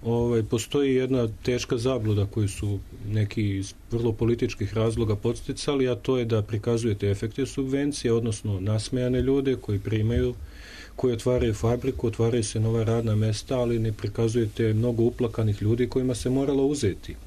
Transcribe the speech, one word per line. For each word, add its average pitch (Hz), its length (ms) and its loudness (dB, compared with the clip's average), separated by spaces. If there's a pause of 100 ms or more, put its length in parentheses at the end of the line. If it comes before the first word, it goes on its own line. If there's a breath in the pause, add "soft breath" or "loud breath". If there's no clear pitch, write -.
ovaj, 120 400 2
postoji 131 520 0
jedna 127 320 2 (160)
teška 123 340 0
zabluda 110 480 2
koju 104 220 0
su 101 320 -4 (280)
neki 107 420 0
iz 98 240 -4 (180)
vrlo 117 200 0
političkih 113 640 0
razloga 110 420 0
podsticali, 127 760 -2
a 123 60 0
to 131 220 0
je 120 80 0
da 110 160 2
prikazujete 110 680 0
efekte 110 360 -2
subvencije, 139 680 0
odnosno 107 460 0
nasmejane 123 600 0
ljude 135 340 2
koji 104 240 -2
primaju, 117 540 0 (600 loud breath)
koji 127 180 2
otvaraju 123 400 2
fabriku, 120 540 0
otvaraju 113 360 2
se 110 160 -4
nova 113 240 2
radna 113 320 2
mesta, 107 440 0
ali 120 200 2
ne 110 120 0
prikazujete 110 840 0
mnogo 113 300 2
uplakanih 113 580 0
ljudi 117 280 2
kojima 127 260 0
se 127 140 -2
moralo 135 360 2
uzeti 113 500 -2 (120)